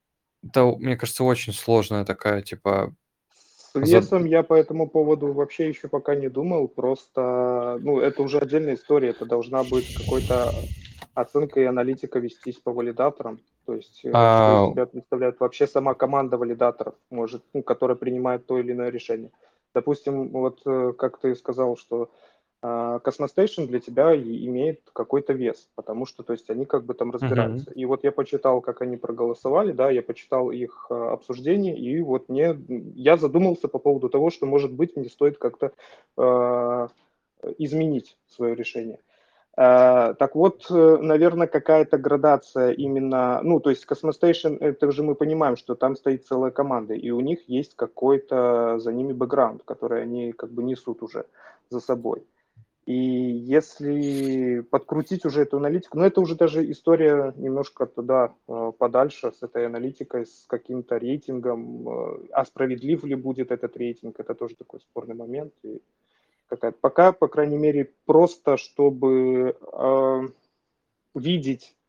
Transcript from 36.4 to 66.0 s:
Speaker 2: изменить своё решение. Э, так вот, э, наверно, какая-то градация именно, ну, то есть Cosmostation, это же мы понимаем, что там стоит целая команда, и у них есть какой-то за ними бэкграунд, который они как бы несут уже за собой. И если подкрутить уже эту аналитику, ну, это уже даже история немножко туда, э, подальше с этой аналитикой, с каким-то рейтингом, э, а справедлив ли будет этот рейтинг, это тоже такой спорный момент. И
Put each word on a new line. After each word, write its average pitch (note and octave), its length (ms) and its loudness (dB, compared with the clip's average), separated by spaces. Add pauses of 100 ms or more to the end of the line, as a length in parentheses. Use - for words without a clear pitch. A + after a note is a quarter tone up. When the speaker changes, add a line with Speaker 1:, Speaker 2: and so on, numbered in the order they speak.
Speaker 2:
изменить D3+ 600 -4 (100)
своё A#2+ 260 -4
решение. A2+ 440 -10 (600)
Э, B2+ 600 8
так C3+ 180 0
вот, F#3 340 2
э, D#3+ 320 8
наверно, E3 460 4
какая-то D#3 500 4
градация C#3 760 2
именно, C3 720 -2
ну, E3 160 2
то D3 100 2
есть - 160 -2
Cosmostation, D#3+ 760 0
это C#3+ 320 0
же C#3+ 120 -2
мы D3 120 0
понимаем, D3+ 400 0
что - 200 -8
там C3 200 0
стоит C3 300 -2
целая B2+ 260 -2
команда, A#2+ 420 -2
и A#2+ 180 -6
у A#2+ 80 -2
них D#3 280 -4
есть C3 280 -6
какой-то B2 1040 0
за A#2 120 -6
ними C3 220 -4
бэкграунд, B2 500 0
который A#2 400 -6
они A#2+ 280 -8
как A#2 200 -14
бы A#2+ 120 -6
несут B2 380 -8
уже G#2+ 240 -10 (440)
за B2 100 -8
собой. A#2 440 -6 (600)
И B2+ 80 -4
если B2+ 1800 -2
подкрутить D#3 560 -2
уже D3 160 2
эту C#3+ 160 -2
аналитику, D3 400 -4
ну, F3 80 4
это F#3+ 160 2
уже E3 140 -2
даже D#3 340 2
история D3 640 2
немножко C3+ 500 -4
туда, B2 480 0 (140)
э, A2+ 300 -6
подальше B2+ 540 0
с - 120 -20
этой A#2+ 220 -4
аналитикой, A#2+ 600 -8
с - 220 -20
каким-то B2 500 -6
рейтингом, A#2+ 920 -6
э, A#2+ 440 -8
а C3+ 140 0
справедлив C3+ 580 -4
ли C#3 120 -6
будет C3 360 -6
этот A#2+ 260 -8
рейтинг, A#2 420 -10
это A#2 140 -10
тоже A#2 220 -12
такой - 240 -20
спорный A#2 360 -14
момент. B2+ 380 -12 (100)
И A2 180 -14 (640)